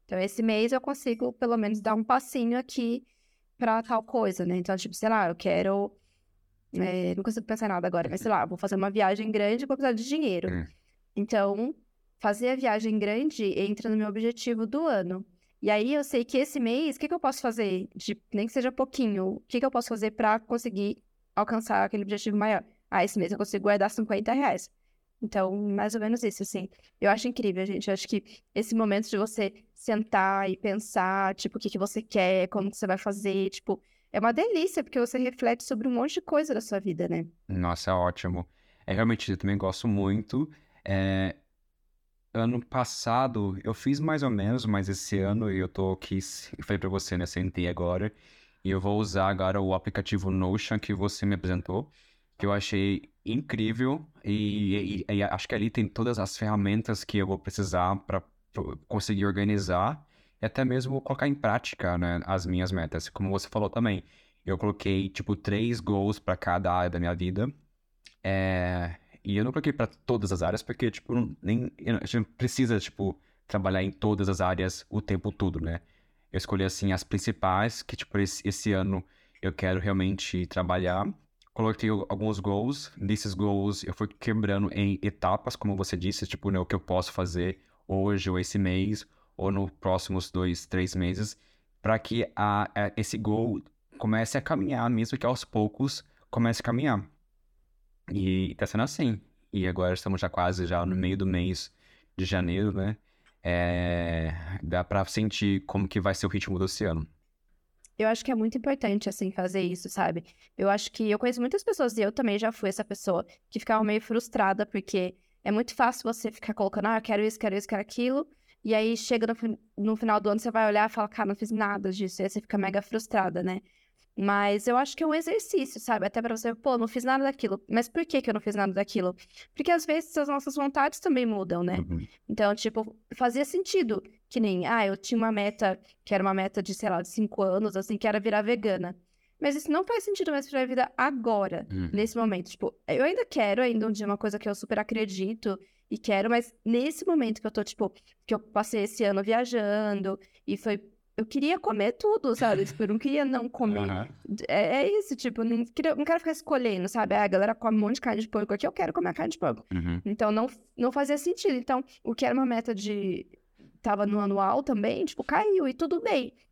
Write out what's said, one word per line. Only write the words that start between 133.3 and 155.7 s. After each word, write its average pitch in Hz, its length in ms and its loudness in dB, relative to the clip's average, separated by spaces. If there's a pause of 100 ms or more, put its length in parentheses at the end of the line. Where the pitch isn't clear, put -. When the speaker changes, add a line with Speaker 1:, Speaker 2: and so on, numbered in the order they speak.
Speaker 1:
sentido. 311 580 0 (260)
Que - 100 -2
nem, 185 280 2
ah, 220 200 2
eu 196 100 0
tinha 233 220 -2
uma 226 140 2
meta, 208 480 0 (240)
que 208 100 0
era 190 80 2
uma 190 120 4
meta 190 280 -2
de, 190 120 -4
sei 214 140 -4
lá, 175 140 0
de 175 60 -10
cinco 214 340 -2
anos, 190 340 2
assim, 196 200 -4
que 226 100 -2
era 214 140 2
virar 208 220 2
vegana. 202 540 0 (440)
Mas 285 160 2
isso 302 140 -4
não 339 140 4
faz 453 200 -2
sentido 381 260 -2
mais 277 180 -2
pra 277 100 -2
minha 254 100 0
vida 254 280 0
agora, 226 760 0
Speaker 2:
Uhum. 175 200 -2
Speaker 1:
nesse 220 240 0
momento. 202 340 0
Tipo, - 220 -4 (140)
eu 196 180 2
ainda 427 200 2
quero, 226 380 2
ainda 226 260 2
um 220 40 0
dia, 208 140 -4
uma 202 120 0
coisa 208 200 -2
que 208 100 -4
eu 202 60 0
super 214 240 -2
acredito 208 800 -2 (320)
e 214 80 -4
quero, 208 320 2
mas 240 240 0 (100)
nesse 254 400 0
momento 254 360 2
que - 60 -6
eu 214 40 0
tô, 208 140 -2
tipo, - 280 -2 (320)
que 220 100 0
eu 214 40 -2
passei 214 460 -2
esse 214 180 -4
ano 202 180 4
viajando 208 960 0 (300)
e 202 100 -2
foi, 208 240 -2 (360)
eu 220 100 -2
queria 294 320 0
comer 214 360 0
tudo, 415 420 2
sabe? 196 280 4
Tipo, 220 200 -4
eu 196 40 0
não 214 100 0
queria 285 260 0
não 262 240 0
comer. 104 420 0
Speaker 2:
Aham. 92 180 -4 (380)
Speaker 1:
É, 214 360 2
é 403 160 2
isso, 403 180 -4
tipo, 233 260 -4
não 233 220 0
queria, 311 320 0